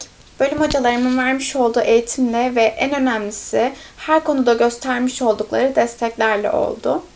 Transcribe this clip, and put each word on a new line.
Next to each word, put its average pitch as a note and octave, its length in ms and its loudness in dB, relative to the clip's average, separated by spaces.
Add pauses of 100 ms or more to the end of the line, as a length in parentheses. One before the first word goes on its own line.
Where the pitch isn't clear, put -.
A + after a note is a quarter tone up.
(400)
bölüm C#4 200 0
hocalarımın B3+ 580 2
vermiş C4 380 -2
olduğu A#3+ 260 2
eğitimle A#3+ 720 0
ve A3+ 80 4
en C4+ 380 0
önemlisi A3+ 720 -2 (240)
her D#4 260 0
konuda C4 300 2
göstermiş B3 680 0
oldukları A#3 540 0
desteklerle A3 760 0
oldu. - 520 -2 (120)